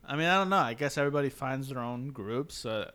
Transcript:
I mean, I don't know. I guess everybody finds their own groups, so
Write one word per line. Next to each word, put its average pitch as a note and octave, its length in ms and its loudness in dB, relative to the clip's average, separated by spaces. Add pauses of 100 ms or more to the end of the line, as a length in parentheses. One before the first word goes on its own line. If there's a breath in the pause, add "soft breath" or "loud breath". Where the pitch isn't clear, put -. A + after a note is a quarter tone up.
I C#3 120 -6
mean, D#3+ 100 2
I F#3 100 6
don't F#3+ 120 2
know. G3 80 4
I B2 160 4
guess C#3 240 -2
everybody C#3+ 320 2
finds C3+ 400 -4
their B2+ 100 -4
own B2 300 -4
groups, B2 460 -4
so A2 400 -4